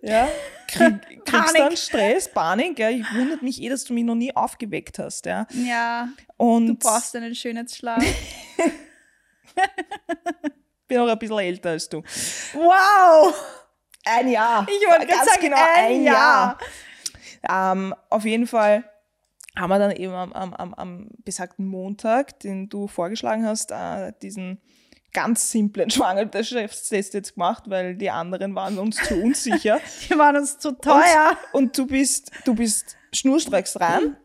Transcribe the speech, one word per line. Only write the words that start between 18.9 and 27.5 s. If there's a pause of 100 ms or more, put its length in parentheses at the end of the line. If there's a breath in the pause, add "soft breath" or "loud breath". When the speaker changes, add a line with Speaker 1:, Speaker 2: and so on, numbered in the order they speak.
Speaker 1:
haben
wir
dann
eben
am,
am,
am,
am (160)
besagten
Montag,
den
du
vorgeschlagen
hast,
äh, (100)
diesen (520)
ganz
simplen
<laughs>
Schwangerschaftstest
jetzt
gemacht,